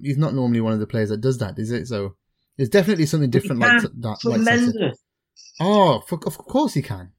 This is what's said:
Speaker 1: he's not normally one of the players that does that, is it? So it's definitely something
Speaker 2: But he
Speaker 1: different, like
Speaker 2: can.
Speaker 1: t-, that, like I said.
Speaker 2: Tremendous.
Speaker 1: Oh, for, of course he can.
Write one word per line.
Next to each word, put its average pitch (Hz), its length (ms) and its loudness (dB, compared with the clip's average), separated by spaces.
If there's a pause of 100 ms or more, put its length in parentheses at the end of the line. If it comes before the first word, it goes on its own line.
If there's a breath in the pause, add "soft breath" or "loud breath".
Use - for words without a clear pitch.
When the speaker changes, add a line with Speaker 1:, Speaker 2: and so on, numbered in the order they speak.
Speaker 1:
he's 135 160 -4
not 156 160 0
normally 123 260 0
one 113 120 0
of 107 80 0
the 107 60 -2
players 110 240 -2
that 107 100 -4
does 127 180 0
that, 101 200 -6
is 110 140 -6
it? 120 140 -6
So 101 300 -6 (400)
it's 135 140 -2
definitely 185 360 4
something 147 240 0
Speaker 2:
But 117 60 0
he - 120 0
Speaker 1:
different, 123 140 -2
like 240 80 4 (100)
Speaker 2:
can. 208 100 -2
Speaker 1:
t-, - 100 -18
that, 117 240 -6
like 233 160 0
I 226 40 2
said. - 0 - (280)
Speaker 2:
Tremendous. 190 260 -4 (640)
Speaker 1:
Oh, 180 480 4
for, 170 160 -4
of - 140 -6
course - 360 0
he 147 80 0
can. 92 360 -12